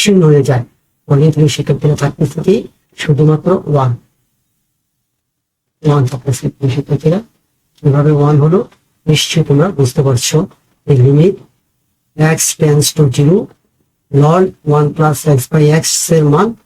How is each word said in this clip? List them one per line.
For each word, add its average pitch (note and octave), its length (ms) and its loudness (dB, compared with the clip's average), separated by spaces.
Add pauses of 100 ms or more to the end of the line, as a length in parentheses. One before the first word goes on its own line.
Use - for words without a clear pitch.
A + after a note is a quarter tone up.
শূন্য F#3+ 260 2
হয়ে C#3+ 200 4
যায়। A#2+ 140 -2 (420)
ফলে C#3+ 180 2 (100)
তুমি D3+ 220 2
শিক্ষার্থীরা D3 460 -2
থাকতেছে - 440 -4
কি? F#3 80 2 (480)
শুধুমাত্র D3+ 460 0 (240)
ওয়ান, C3 180 0 (2000)
ওয়ান D3 240 2
থাকতেছে C3 340 -8 (120)
তুমি C#3 200 -4
শিক্ষার্থীরা। D#3 420 -2 (680)
এভাবে C#3+ 320 2
ওয়ান D3 260 2
হলো, E3+ 140 2 (520)
নিশ্চয়ই D#3 380 -2
তোমরা D3 180 2 (120)
বুঝতে C#3 280 -2
পারছো। C3+ 300 -2 (540)
এই C#3+ 60 2 (100)
লিমিট D3+ 300 2 (1000)
x - 20 -4 (220)
tends D3 360 2
to D#3 60 2 (140)
zero, D#3 220 2 (840)
ln F3 200 2 (340)
one D3 180 0
plus D3+ 220 0 (180)
x - 20 2 (140)
by D#3 120 2 (180)
x - 40 -6 (300)
এর D3+ 80 2 (100)
মান G#3 140 2 (180)